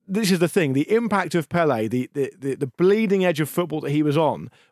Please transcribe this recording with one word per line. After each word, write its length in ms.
this 240
is 80
the 80
thing, 240
the 180
impact 460
of 140
Pele, 400
the, 240
the, 260
the, 160
the 120
bleeding 580
edge 160
of 80
football 320
that 100
he 120
was 140
on, 320